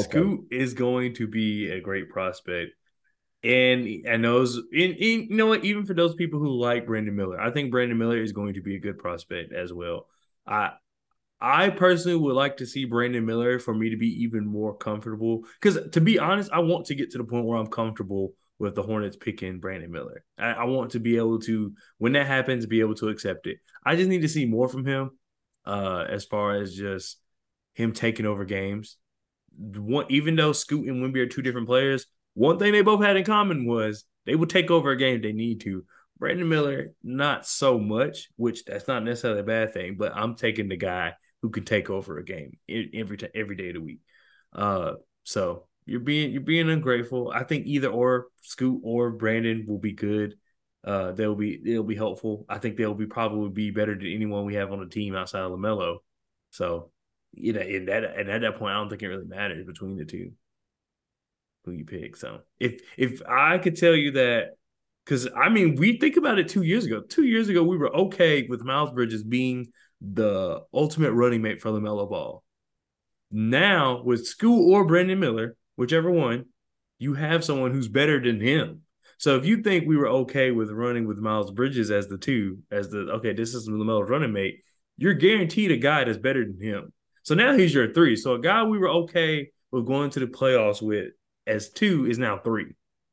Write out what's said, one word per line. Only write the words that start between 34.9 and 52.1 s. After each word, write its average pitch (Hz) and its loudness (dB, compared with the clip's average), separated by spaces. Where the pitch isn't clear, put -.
a 131 2
game 131 2
if 113 -4
they 107 -4
need 110 -2
to. 95 -6
Brandon 170 -2
Miller, 147 0
not 135 -2
so 131 2
much, 113 -2
which 117 -4
that's 101 -10
not 123 -2
necessarily 117 -2
a 101 -4
bad 110 -2
thing, 92 -8
but 95 -2
I'm 113 -4
taking 110 -2
the 92 -6
guy 90 -4
who 113 -2
can 107 -6
take 107 -2
over 95 -6
a 78 -12
game 76 -14
e-, 107 -6
every 104 -8
ti-, 104 -12
every 101 -6
day 90 -8
of 87 -10
the 82 -10
week. 80 -12
Uh, 95 -2
so 90 -4
you're 123 -6
being, 147 -2
you're 139 -6
being 160 0
ungrateful. 123 -2
I 123 -4
think 139 -4
either 135 0
or 123 0
Scoot 127 -2
or 120 0
Brandon 113 -2
will 104 -4
be 104 -4
good. 104 -2
Uh, 95 -4
they'll 104 -2
be, 104 -4
they'll 113 0
be 104 -4
helpful. 107 -6